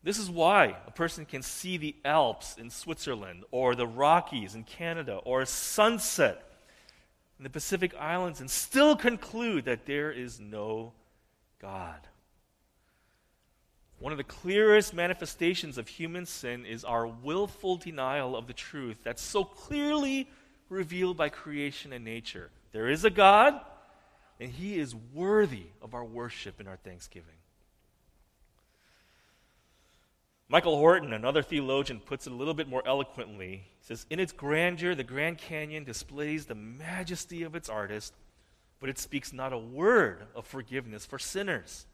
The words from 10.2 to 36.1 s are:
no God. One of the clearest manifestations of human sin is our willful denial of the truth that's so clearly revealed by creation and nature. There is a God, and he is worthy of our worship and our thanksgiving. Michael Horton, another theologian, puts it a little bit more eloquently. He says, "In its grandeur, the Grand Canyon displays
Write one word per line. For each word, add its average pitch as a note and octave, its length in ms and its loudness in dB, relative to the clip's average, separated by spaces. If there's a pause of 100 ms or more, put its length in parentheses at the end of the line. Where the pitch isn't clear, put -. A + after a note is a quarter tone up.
no A2 540 -8 (680)
God. F#2 400 -12 (2000)
One C#3 140 -6
of D3 60 -6
the C#3 60 -6
clearest G#3 720 6
manifestations F3 840 -2
of A2+ 120 -10
human E3+ 360 -8
sin B2 400 -8
is A2+ 180 -10
our A#2 240 0
willful F3 680 -2
denial C3+ 600 -4
of A#2 100 -8
the B2 80 -12
truth B2+ 480 -10
that's - 200 -6
so G3 220 2
clearly C#4+ 840 -2 (400)
revealed F3+ 480 -2
by D3+ 100 2
creation C#3+ 640 -8
and A#2+ 140 -12
nature. A2 440 -10 (220)
There A2 160 -2
is D#3 160 0
a A3 60 8
God, G#3 500 10 (800)
and B2 100 -8
he F3 300 -4
is B2 160 -4 (180)
worthy F3 520 2 (140)
of A2+ 140 -16
our A#2+ 100 -8
worship A2+ 540 -10
and G2+ 100 -14
our F#2+ 80 -12
thanksgiving. F2 600 -20 (3000)
Michael D#3+ 280 6
Horton, D3+ 360 6
another B2 280 0
theologian, C3+ 600 -2
puts - 260 -10
it C3 60 -12
a A#2+ 40 -12
little C#3+ 160 -4
bit D3 140 -4
more B2+ 180 -6
eloquently. G2+ 840 -6 (100)
He - 60 -20
says, - 260 -12
"In D#3+ 80 -4
its F#3 140 -2
grandeur, E3+ 640 0
the C3+ 80 -6
Grand D3 340 -4
Canyon D3+ 460 -10
displays D3 640 -8